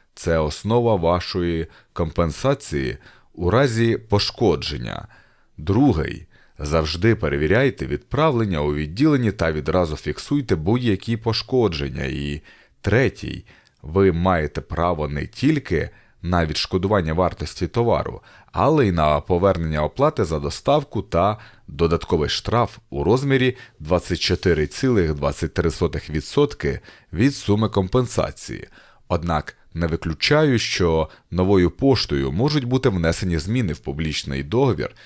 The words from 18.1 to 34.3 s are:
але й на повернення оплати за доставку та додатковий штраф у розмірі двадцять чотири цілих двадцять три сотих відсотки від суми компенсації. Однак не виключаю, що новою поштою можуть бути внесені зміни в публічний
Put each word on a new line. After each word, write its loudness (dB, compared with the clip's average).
але 4
й 2
на 4
повернення 2
оплати 0
за -2
доставку -2
та 0
додатковий 0
штраф -2
у -4
розмірі 2
двадцять 0
чотири 2
цілих 2
двадцять -4
три 0
сотих -4
відсотки -2
від 2
суми 0
компенсації. -2
Однак -2
не -2
виключаю, 2
що 0
новою 4
поштою 0
можуть 0
бути 2
внесені 0
зміни -2
в -12
публічний -4